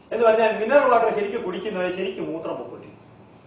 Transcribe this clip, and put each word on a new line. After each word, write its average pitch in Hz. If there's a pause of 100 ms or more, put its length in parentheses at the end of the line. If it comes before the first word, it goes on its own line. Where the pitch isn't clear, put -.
(120)
എന്ന് 233
പറഞ്ഞാൽ 220
മിനറൽ 262
വാട്ടർ 226
ശരിക്കും 202
കുടിക്കുന്നവരെ 180
ശരിക്കും 175
മൂത്രം 165
പൊക്കൊണ്ടിരിക്കും. - (460)